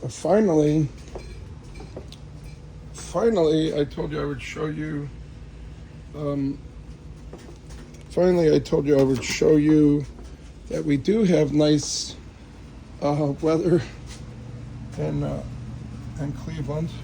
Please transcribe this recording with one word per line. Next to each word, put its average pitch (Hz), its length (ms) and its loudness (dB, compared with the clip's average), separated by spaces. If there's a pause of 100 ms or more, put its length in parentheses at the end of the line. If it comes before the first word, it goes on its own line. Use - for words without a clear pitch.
Finally, 156 800 4 (2000)
finally, 160 880 2
I 147 60 4
told 147 280 -4
you 151 80 -4
I 143 40 -2
would 143 180 -4
show - 240 -6
you, 151 420 -6 (1040)
um, 143 440 -2 (1500)
finally, 170 440 6
I 147 40 6
told 147 280 2
you 143 120 6
I 139 40 8
would 131 220 2
show - 320 4
you 147 480 6 (640)
that 160 160 -4
we 147 120 2
do 208 280 4
have 151 280 6
nice, 151 600 2 (880)
uh, 143 400 2
weather 160 420 4 (1160)
in, 151 260 -2
uh, 143 180 -4 (760)
in 143 120 -4
Cleveland. 151 580 -6 (120)